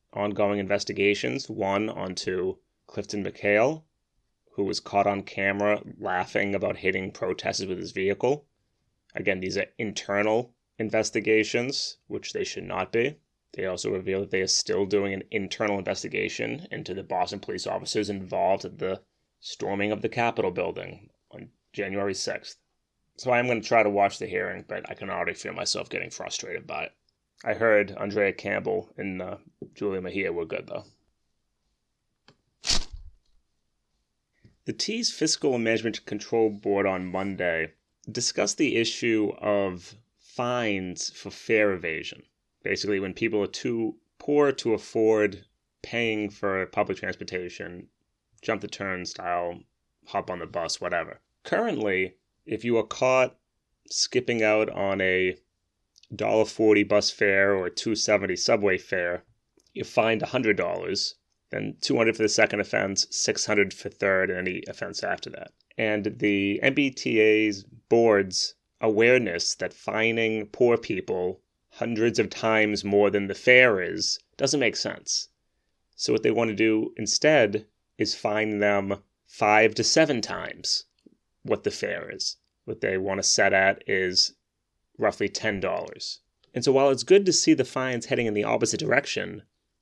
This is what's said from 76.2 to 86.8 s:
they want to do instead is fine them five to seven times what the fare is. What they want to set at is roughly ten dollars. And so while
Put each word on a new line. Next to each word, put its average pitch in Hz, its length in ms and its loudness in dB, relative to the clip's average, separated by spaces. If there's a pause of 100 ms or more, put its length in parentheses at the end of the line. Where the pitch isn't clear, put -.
they 120 80 4
want 113 200 2
to 104 40 -6
do 110 420 2
instead 110 680 2 (320)
is - 180 -2
fine 107 440 0
them 101 440 2 (240)
five 107 480 6
to 113 80 0
seven 151 380 4
times - 640 -6 (560)
what - 220 -2
the 101 80 0
fare 92 380 -6
is. - 280 -8 (260)
What - 160 -10
they 98 180 0
want 95 200 -2
to 95 60 -2
set 98 280 4
at 95 340 4
is 92 500 0 (600)
roughly 104 300 0
ten 104 320 -4
dollars. 90 640 -6 (320)
And 123 100 -6
so 143 80 4
while 135 180 6